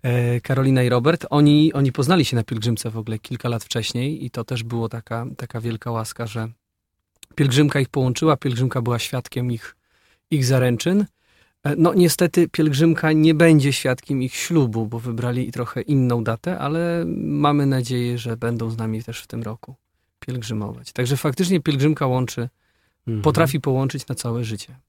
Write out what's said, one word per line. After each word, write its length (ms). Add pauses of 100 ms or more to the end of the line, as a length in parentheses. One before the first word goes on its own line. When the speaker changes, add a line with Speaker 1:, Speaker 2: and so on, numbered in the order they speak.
Speaker 1:
E, 380
Karolina 420
i 60
Robert, 400
oni, 440
oni 180
poznali 340
się 100
na 80
pielgrzymce 460
w 80
ogóle 220
kilka 300
lat 140
wcześniej 640
i 60
to 120
też 200
było 260
taka, 360 (120)
taka 240
wielka 300
łaska, 360
że 220 (840)
pielgrzymka 440
ich 100
połączyła, 480
pielgrzymka 440
była 180
świadkiem 520
ich, 240 (560)
ich 140
zaręczyn. 600 (580)
E, 120
no 180
niestety 560
pielgrzymka 600
nie 220
będzie 400
świadkiem 500
ich 120
ślubu, 500
bo 140
wybrali 520
trochę 300
inną 420
datę, 360
ale 440 (140)
mamy 480
nadzieję, 520
że 200
będą 320
z 80
nami 260
też 180
w 60
tym 160
roku 320 (440)
pielgrzymować. 720
Także 240
faktycznie 420
pielgrzymka 480
łączy, 420 (580)
Speaker 2:
Mhm. 160
Speaker 1:
potrafi 360
połączyć 480
na 80
całe 280
życie. 320 (140)